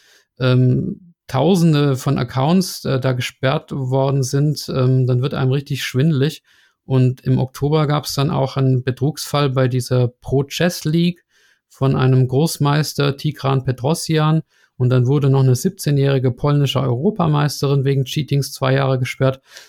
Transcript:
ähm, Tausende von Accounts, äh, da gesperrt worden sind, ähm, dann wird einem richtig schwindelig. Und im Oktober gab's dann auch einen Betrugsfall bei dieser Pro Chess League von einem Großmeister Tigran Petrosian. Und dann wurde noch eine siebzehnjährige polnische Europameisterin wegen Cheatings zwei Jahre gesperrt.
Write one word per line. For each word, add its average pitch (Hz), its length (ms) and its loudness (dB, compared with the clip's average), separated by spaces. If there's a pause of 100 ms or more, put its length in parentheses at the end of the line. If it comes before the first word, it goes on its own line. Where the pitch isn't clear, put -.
(400)
ähm, 127 640 0 (240)
Tausende 147 680 2
von 139 200 -2
Accounts, 147 680 -2
äh, 135 160 -2
da 131 100 0
gesperrt 131 640 -4
worden 135 500 0
sind, 139 500 -2
ähm, 131 320 2
dann 123 160 0
wird 139 120 -4
einem 131 180 0
richtig 139 320 -4
schwindelig. 143 580 0 (440)
Und 127 340 0
im 131 180 0
Oktober 143 480 0
gab's 147 300 -4
dann 139 160 -2
auch 135 240 -2
einen 131 260 2
Betrugsfall 143 680 -2
bei 131 180 0
dieser 123 400 0
Pro 131 380 -2
Chess 170 400 -4
League 170 400 0 (420)
von 135 300 -2
einem 131 320 4
Großmeister 143 880 0
Tigran 135 480 -2
Petrosian. 156 760 0 (360)
Und 127 120 2
dann 123 180 2
wurde 139 220 2
noch 135 120 4
eine 131 140 4
siebzehnjährige 139 760 0
polnische 143 480 0
Europameisterin 143 1040 0
wegen 135 220 0
Cheatings - 480 -2
zwei 131 220 0
Jahre 135 220 0
gesperrt. 131 440 -2 (280)